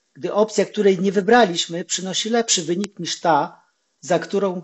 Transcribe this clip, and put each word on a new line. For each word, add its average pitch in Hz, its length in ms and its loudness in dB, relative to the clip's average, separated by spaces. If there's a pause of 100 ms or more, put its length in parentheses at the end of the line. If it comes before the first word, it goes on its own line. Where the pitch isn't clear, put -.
(140)
gdy 151 200 -8
opcja, 208 320 0
której 196 340 2
nie 190 120 0
wybraliśmy, 185 720 2
przynosi 185 440 -6
lepszy 233 340 0
wynik 175 360 -6
niż 165 200 -8
ta, 160 440 0 (360)
za 165 200 0
którą 190 440 -4